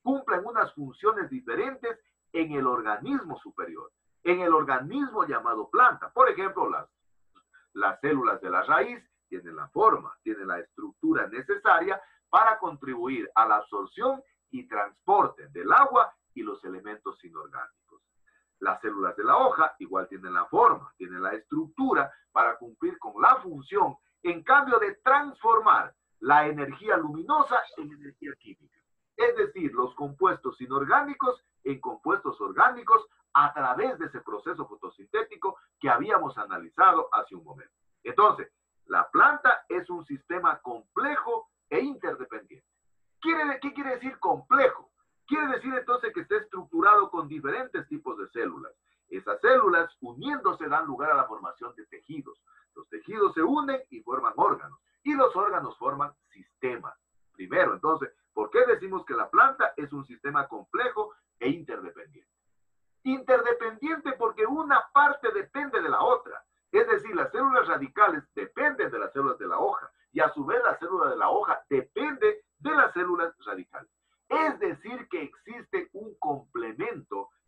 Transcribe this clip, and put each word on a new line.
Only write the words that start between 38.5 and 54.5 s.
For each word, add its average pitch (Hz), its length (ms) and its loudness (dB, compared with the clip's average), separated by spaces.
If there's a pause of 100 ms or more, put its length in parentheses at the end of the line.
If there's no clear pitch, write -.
la - 260 2
planta 247 560 4
es 175 220 -4
un 170 160 -8
sistema 165 560 -2
complejo - 880 -4 (200)
e - 120 0
interdependiente. - 880 -10 (500)
Quiere, 302 420 -2
¿qué 277 120 -8
quiere 269 220 -6
decir 262 240 -10
complejo? - 720 2 (360)
Quiere 294 300 -2
decir 254 180 -6
entonces 247 400 -2
que - 60 -6
está 202 160 -2
estructurado 196 760 4
con 151 200 -6
diferentes - 580 -6
tipos - 300 -10
de 98 140 -10
células. 98 420 -8 (340)
Esas 95 320 -6
células 196 500 4 (120)
uniéndose 170 640 -6
dan 156 180 -2
lugar 143 260 -4
a 143 40 4
la - 100 2
formación - 500 -14
de - 100 -20
tejidos. - 580 -18 (320)
Los - 140 -20
tejidos 359 440 -2
se 233 80 0
unen 269 480 0
y 117 120 -18
forman - 340 -2
órganos. - 420 0 (240)